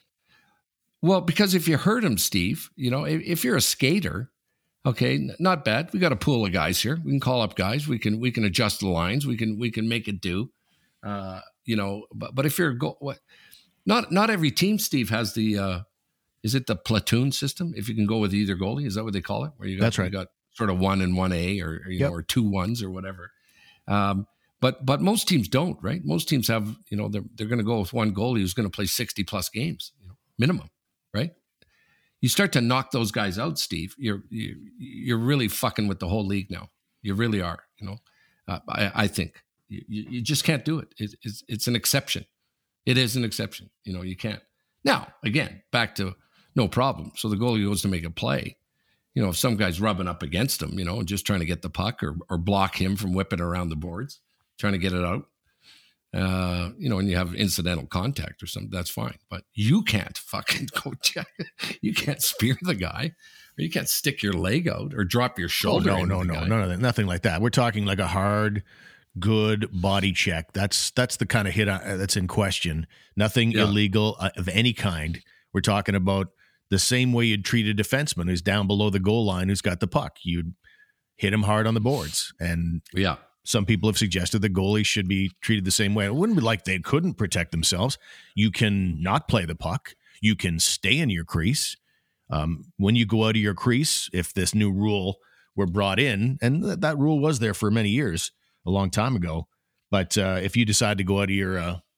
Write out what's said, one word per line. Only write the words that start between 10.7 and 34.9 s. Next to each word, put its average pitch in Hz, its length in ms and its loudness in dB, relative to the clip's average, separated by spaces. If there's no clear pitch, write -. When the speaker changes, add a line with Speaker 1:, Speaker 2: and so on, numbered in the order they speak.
Speaker 1:
Uh, 95 380 -8
you 113 120 -2
know, 101 380 -4
but, 110 200 -10
but 135 120 0
if 143 120 -2
you're 165 140 2
a 120 60 -4
go-, 139 220 -4
what? 139 200 -10
Not, 214 260 0
not 208 200 4
every 165 180 2
team, 196 300 2
Steve, 127 320 -2
has 110 220 -2
the, 110 260 2
uh, 95 200 -2
is 110 140 -2
it 131 100 -2
the 107 100 -2
platoon 117 560 2
system? 165 460 -4
If 104 100 -6
you 113 60 -4
can 110 140 2
go 113 100 2
with 104 160 2
either 101 220 2
goalie, 117 320 -2
is 98 80 -4
that 110 80 -4
what 110 100 -6
they 101 80 -4
call 107 240 -4
it? 151 120 -8
Where 98 120 -8
you 95 80 -6
got, 107 80 2
Speaker 2:
That's 113 140 0
right. 95 60 2
Speaker 1:
you 92 60 -4
got 95 160 -6
sort 107 180 0
of 92 80 2
one 98 220 4
and 92 140 2
one 92 180 2
A, 90 280 0
or, 82 240 -8
or, 92 60 -10
you 90 80 -4
Speaker 2:
Yep. 135 100 2
Speaker 1:
know, 87 60 -6
or 82 80 -6
two - 200 0
ones 101 380 0
or 95 80 -6
whatever. 92 420 -12
Um, 98 380 2
but, 131 260 0
but 139 160 2
most 196 260 2
teams 123 200 2
don't, 156 360 0
right? 135 200 -4
Most 156 240 -2
teams 127 200 0
have, 110 280 0
you 101 80 -4
know, 104 120 -2
they're, 104 120 -4
they're 107 120 -8
gonna 117 160 0
go 113 160 0
with 92 140 -2
one 110 220 2
goalie 117 240 0
who's 92 160 0
gonna 104 160 0
play 104 160 -4
sixty - 360 -4
plus 92 260 -6
games, 139 420 -6
you 92 60 -20
know, 90 80 -20
minimum, 123 300 0
right? 139 200 -2
You 127 80 2
start 196 240 2
to 131 80 4
knock 127 300 2
those 117 200 0
guys 101 260 -2
out, 143 220 -4
Steve, 87 400 -6
you're, 104 300 -2
you're, - 260 -8
you're 123 400 -2